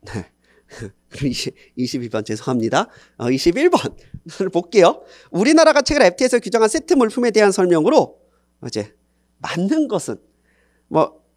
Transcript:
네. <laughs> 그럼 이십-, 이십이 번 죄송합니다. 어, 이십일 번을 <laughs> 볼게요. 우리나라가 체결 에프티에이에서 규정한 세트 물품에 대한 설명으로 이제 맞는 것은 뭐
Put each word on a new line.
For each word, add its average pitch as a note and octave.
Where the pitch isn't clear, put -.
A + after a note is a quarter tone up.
네. -
<laughs> -
그럼 C3+
이십-, -
이십이 B2
번 G#2+
죄송합니다. A#2
어, A#2+
이십일 F3
번을 -
<laughs> -
볼게요. F3+
우리나라가 D4+
체결 C#4+
에프티에이에서 A#3+
규정한 A3
세트 D#4+
물품에 A#3+
대한 G#3
설명으로 F3+
이제 G#2
맞는 C4+
것은 G#3
뭐 -